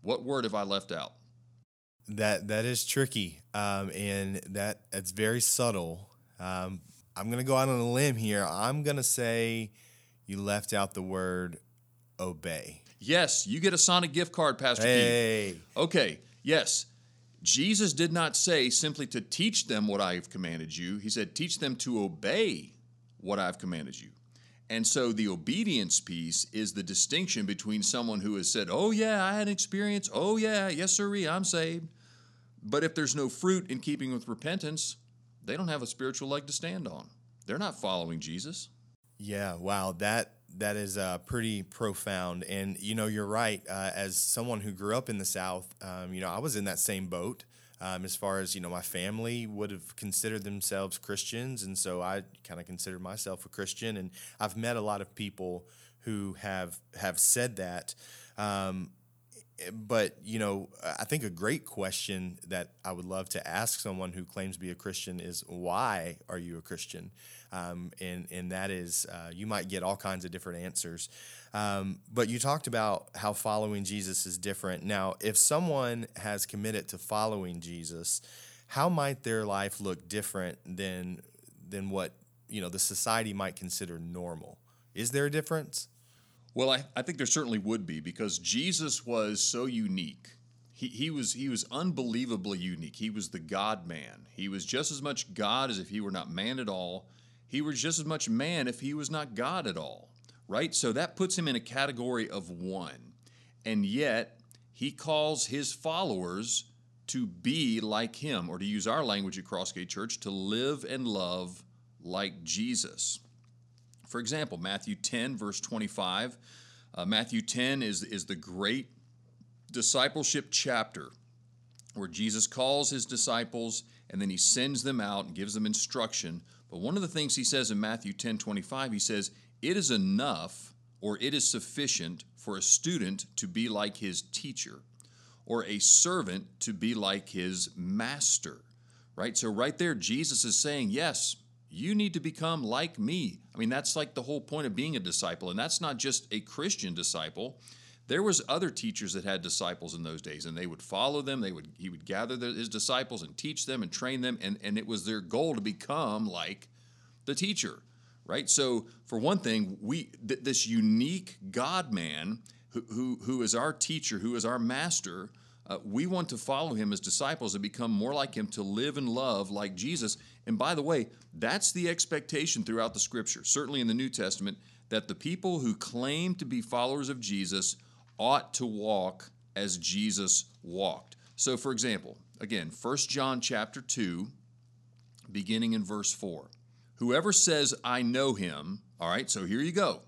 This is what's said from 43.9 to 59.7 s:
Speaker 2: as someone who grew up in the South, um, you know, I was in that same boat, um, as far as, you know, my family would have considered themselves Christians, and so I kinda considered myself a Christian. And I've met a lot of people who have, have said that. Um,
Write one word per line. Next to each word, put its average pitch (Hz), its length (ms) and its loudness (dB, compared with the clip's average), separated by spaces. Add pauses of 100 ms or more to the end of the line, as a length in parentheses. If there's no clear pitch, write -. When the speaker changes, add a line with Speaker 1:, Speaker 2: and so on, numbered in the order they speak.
Speaker 2:
as 95 220 -2
someone 117 440 0
who 101 120 -4
grew 101 240 0
up 127 140 -2
in 107 80 -2
the 95 80 -2
South, 92 560 -4
um, 92 320 -8
you 92 80 -4
know, 92 80 -2
I 92 80 -2
was 135 180 -2
in 101 80 -2
that 92 140 -2
same 95 300 0
boat, 90 360 -4 (380)
um, 92 240 -4
as 90 100 -4
far 98 240 0
as, 92 140 -2
you 95 80 -6
know, 87 80 -6
my 87 100 -4
family 110 680 -4
would 104 260 -4
have 87 240 -12
considered 107 480 -2
themselves 98 520 -2
Christians, 117 640 -4
and 95 140 -6
so 90 240 -2
I 95 220 -2 (220)
kinda 87 200 -12
considered 90 380 -8
myself 95 420 -6
a - 60 -18
Christian. 107 480 -4
And - 120 -6 (280)
I've 107 180 0
met 117 200 0
a 113 40 0
lot 104 220 0
of - 120 -12
people 92 520 -6 (340)
who 101 400 -4
have, 92 400 -4 (180)
have 90 200 0
said 123 380 4
that. 90 380 -6 (440)
Um, 98 540 0 (840)